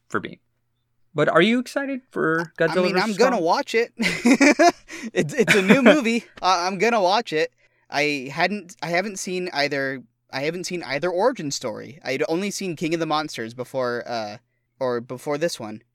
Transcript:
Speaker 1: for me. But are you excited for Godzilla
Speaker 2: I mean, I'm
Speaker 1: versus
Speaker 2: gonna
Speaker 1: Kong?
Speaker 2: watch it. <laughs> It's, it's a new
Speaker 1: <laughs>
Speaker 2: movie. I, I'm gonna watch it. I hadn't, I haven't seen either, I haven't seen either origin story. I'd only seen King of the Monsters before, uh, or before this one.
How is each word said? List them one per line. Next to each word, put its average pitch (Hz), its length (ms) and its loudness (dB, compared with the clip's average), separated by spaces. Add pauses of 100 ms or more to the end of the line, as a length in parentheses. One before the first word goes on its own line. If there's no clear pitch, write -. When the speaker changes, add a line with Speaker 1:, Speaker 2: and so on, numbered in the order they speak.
Speaker 1:
for 104 120 -4
me. - 200 -12 (760)
But 147 140 0
are 160 140 4
you 226 160 2
excited 269 520 -6
for 160 480 -2
Godzilla 165 200 0
Speaker 2:
I 185 40 4
mean, 175 140 0
I'm 185 60 2
Speaker 1:
versus 208 160 -2
Speaker 2:
gonna 247 180 4
Speaker 1:
Kong? 180 80 -2
Speaker 2:
watch 208 300 0
it. 226 220 0
<laughs> 269 760 4 (400)
It's, 160 220 -2
it's 233 200 4
a 202 80 4
new 226 200 6
Speaker 1:
<laughs> 233 120 8
Speaker 2:
movie. 233 300 0 (180)
I, 180 240 2
I'm 190 120 -4
gonna 226 240 2
watch 202 300 0
it. 156 200 0 (380)
I 143 420 -2
hadn't, 175 500 0
I 156 60 -6
haven't 190 300 -2
seen 180 340 -4
either, 139 500 -2 (300)
I 135 100 -6
haven't 170 220 -4
seen 175 180 -8
either 143 280 -2
origin 185 400 0
story. 110 540 -10
I'd 131 240 -2
only 185 220 -2
seen 185 260 -6
King 160 180 -2
of 165 60 -2
the 165 60 -2
Monsters 151 480 -4
before, 123 520 -4
uh, 107 320 -8 (420)
or 123 200 -2
before 127 380 -6
this 165 220 -2
one. 107 220 -12 (120)